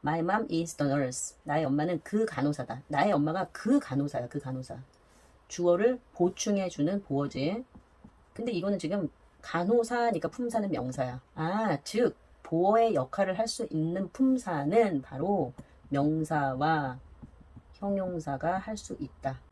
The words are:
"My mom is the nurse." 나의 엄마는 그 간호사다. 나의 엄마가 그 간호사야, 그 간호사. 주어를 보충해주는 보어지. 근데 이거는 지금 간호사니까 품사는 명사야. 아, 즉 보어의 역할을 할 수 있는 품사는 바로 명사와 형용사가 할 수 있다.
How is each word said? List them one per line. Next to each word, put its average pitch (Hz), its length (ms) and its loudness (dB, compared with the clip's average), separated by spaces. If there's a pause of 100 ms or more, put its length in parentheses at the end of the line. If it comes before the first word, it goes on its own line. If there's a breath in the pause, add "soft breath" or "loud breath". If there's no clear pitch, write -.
"My 156 200 0
mom 202 280 0
is 165 280 -2
the 143 140 2
nurse." 135 520 -2
나의 151 220 2
엄마는 151 380 0
그 220 220 0
간호사다. 147 640 -2
나의 147 240 4
엄마가 156 400 2
그 269 280 2
간호사야, 135 500 -2
그 147 100 -6
간호사. 131 380 -8 (720 soft breath)
주어를 180 500 4 (140)
보충해주는 185 880 0
보어지. 143 640 -2 (680)
근데 233 200 -4
이거는 190 260 0
지금 165 300 -2 (320)
간호사니까 233 880 0
품사는 226 420 -2
명사야. 127 480 -4 (160)
아, 180 480 0
즉 226 320 0 (280)
보어의 214 520 4
역할을 185 420 0
할 226 100 0
수 220 220 -6
있는 170 420 -2
품사는 196 880 2
바로 135 520 -2 (360 loud breath)
명사와 143 1080 0 (760)
형용사가 180 840 -2
할 214 180 -8
수 - 220 -10
있다. - 400 -8 (120)